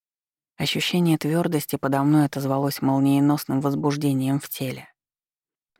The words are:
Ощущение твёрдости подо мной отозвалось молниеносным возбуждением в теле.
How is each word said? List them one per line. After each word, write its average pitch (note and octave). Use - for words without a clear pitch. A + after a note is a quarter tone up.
Ощущение D#3+
твёрдости D#3+
подо C#3
мной D3+
отозвалось C#3
молниеносным C#3
возбуждением C#3+
в -
теле. C3